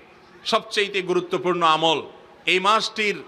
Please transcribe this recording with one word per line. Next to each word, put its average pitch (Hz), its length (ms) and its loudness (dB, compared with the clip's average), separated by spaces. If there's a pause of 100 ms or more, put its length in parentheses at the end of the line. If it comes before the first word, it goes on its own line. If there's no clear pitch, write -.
(440)
সবচেয়ে 202 580 -2
গুরুত্বপূর্ণ 180 600 -2 (140)
আমল, 160 240 2 (460)
এই 175 140 2
মাসটির 208 580 0 (100)